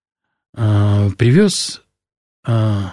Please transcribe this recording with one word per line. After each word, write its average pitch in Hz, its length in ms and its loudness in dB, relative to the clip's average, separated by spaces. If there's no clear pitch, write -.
э, 104 640 0
привез, 170 680 0
э, 110 360 -2